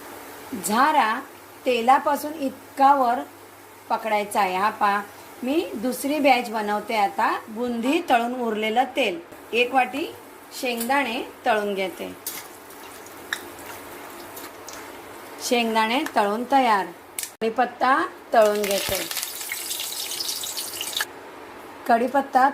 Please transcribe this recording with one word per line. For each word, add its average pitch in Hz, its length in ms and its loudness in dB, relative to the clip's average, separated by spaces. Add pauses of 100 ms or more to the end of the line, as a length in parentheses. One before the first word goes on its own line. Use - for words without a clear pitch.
(640)
झारा 233 540 4 (460)
तेलापासून 277 680 4
इतका 277 640 4
वर 254 240 4 (680)
पकडायचा 214 520 0
आहे. 185 140 2
हा 202 140 2
पहा, 208 320 2 (420)
मी 320 300 0
दुसरी 254 460 -2
बॅच 247 300 4
बनवते 208 460 -2
आता. 220 520 2
बुंदी 240 640 0
तळून 247 320 2
उरलेलं 220 420 0
तेल, 233 360 0 (340)
एक 240 200 2
वाटी 269 420 0 (460)
शेंगदाणे 247 640 -2 (220)
तळून 208 280 2
घेते. 185 440 -6 (3250)
शेंगदाणे 226 600 2 (120)
तळून 214 360 2
तयार. 226 340 4 (560)
कढीपत्ता 247 640 2 (260)
तळून 208 280 6
घेते. 190 480 -2 (2750)
कढीपत्ता 254 680 4